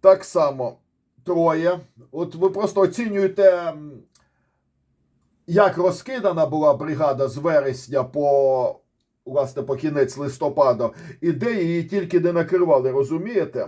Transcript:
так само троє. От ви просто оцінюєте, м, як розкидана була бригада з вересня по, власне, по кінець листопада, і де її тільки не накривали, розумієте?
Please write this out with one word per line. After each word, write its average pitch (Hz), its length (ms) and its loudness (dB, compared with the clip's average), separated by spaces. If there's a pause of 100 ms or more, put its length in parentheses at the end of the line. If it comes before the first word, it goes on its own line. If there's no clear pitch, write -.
так - 240 6
само 135 520 -2 (480)
троє. 165 560 0 (320)
От 170 220 -6
ви 185 160 2
просто 202 300 -2
оцінюєте, 196 720 2
м, 156 420 -4 (1500)
як 185 320 2
розкидана 180 680 -2
була 151 280 2
бригада 139 540 -2
з 123 80 -10
вересня 139 680 -2
по, 135 720 0 (500)
власне, 135 360 -4
по 135 140 -4
кінець 143 400 -2
листопада, 139 760 0 (300)
і 170 120 0
де 220 300 -2
її 170 220 -2
тільки 180 360 -2
не 175 120 0
накривали, 165 580 2
розумієте? 139 760 -2